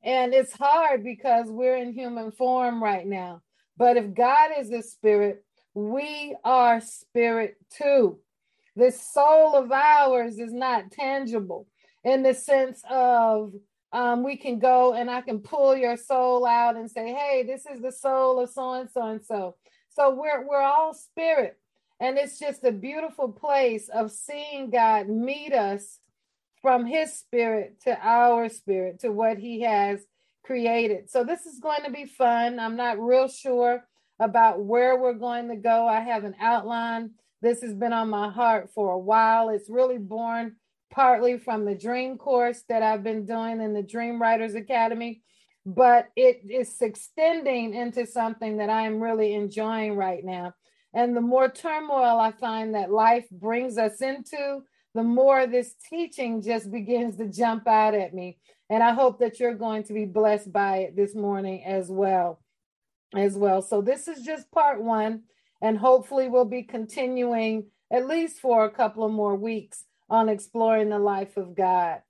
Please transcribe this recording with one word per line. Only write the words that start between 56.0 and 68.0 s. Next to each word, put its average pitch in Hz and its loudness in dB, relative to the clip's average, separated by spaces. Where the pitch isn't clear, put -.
just 208 -4
begins 233 -4
to 214 -8
jump 220 -2
out 214 4
at 185 -2
me. 180 -14
And 220 2
I 233 4
hope 254 2
that 233 -2
you're 240 0
going 214 -6
to 208 -12
be 214 -4
blessed 208 0
by 196 0
it 185 -6
this 202 0
morning 196 -6
as 190 -6
well, 190 0
as 196 0
well. 196 2
So 202 -2
this 262 -2
is 294 -12
just 285 -10
part 285 2
one, 220 -2
and 220 0
hopefully 262 2
we'll 247 4
be 240 -8
continuing 233 -4
at 254 0